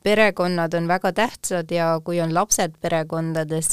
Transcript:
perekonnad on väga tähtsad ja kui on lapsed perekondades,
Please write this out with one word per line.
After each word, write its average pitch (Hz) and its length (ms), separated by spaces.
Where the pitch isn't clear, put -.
perekonnad 185 720
on 170 160
väga 185 240
tähtsad 180 580
ja 165 320
kui 170 180
on 165 120
lapsed 180 480
perekondades, 160 920